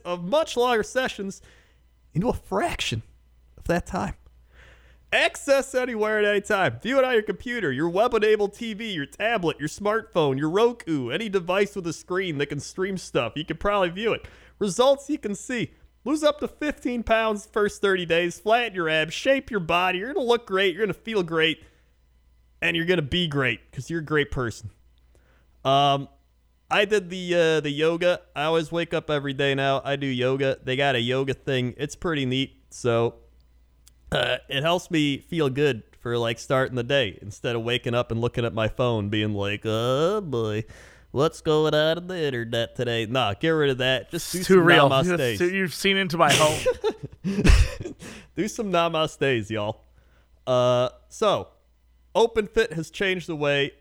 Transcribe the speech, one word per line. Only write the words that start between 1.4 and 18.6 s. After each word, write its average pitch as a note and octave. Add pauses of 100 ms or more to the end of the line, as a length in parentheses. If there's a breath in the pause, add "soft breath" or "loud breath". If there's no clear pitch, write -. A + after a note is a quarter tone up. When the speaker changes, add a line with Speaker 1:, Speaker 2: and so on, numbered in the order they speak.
Speaker 1:
into G#3
a -
fraction F#3+ (540)
of -
that F3
time. - (960 soft breath)
Access C#4
anywhere G#3+
at G#3
any G#3
time. F3+
View C4
it B3+
on B3+
your A3
computer, G#3+
your D3
web-enabled G#3+
T A3+
V, G#3+
your D3+
tablet, G3
your D3
smartphone, G3+
your D3+
Roku, E3
any G#3+
device F#3+
with F3
a D#3+
screen F3+
that C#3+
can D3
stream F#3+
stuff. B2+
You G3+
can E3+
probably G3+
view G3
it. - (340 soft breath)
Results B3+
you D4
can G3+
see. A#3 (320)
Lose D4+
up D4+
to C4
fifteen C4
pounds A3
first G#3
thirty F#3
days, E3+
flatten A3+